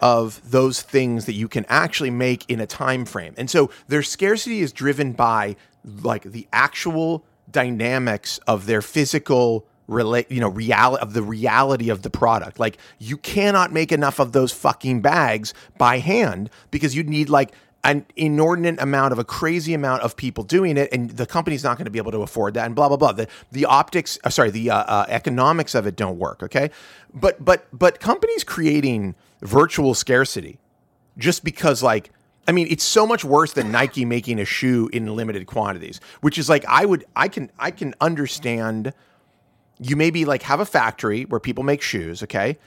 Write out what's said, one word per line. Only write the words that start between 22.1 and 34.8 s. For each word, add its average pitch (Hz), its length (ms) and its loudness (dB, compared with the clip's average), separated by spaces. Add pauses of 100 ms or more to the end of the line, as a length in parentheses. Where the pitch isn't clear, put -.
to 107 80 -4
afford 104 340 -4
that, 113 120 -2
and 117 80 -6
blah, 143 140 4
blah, 139 100 0
blah. 135 140 4
The, 110 160 -6 (240)
the 131 120 -2
optics, 143 600 2
uh, - 40 0
sorry, 120 220 2
the, 113 200 -2
uh, 104 60 2
uh, 104 320 0
economics 135 640 0
of 107 120 0
it 95 100 -6
don't 92 220 -4
work, 87 240 -8
okay? 139 280 -2 (440)
But, 170 280 0
but, 180 300 2
but 170 280 2
companies 403 440 2
creating 139 720 0 (260)
virtual 135 540 4
scarcity 123 640 0 (580)
just 165 280 -2
because, 139 380 0
like, 110 280 2 (380)
I 165 40 4
mean, 175 160 2
it's 160 160 -2
so 220 220 4
much 226 180 0
worse 147 280 4
than 110 200 -2
Nike 127 320 0
making 120 340 -2
a 101 60 -2
shoe 120 480 0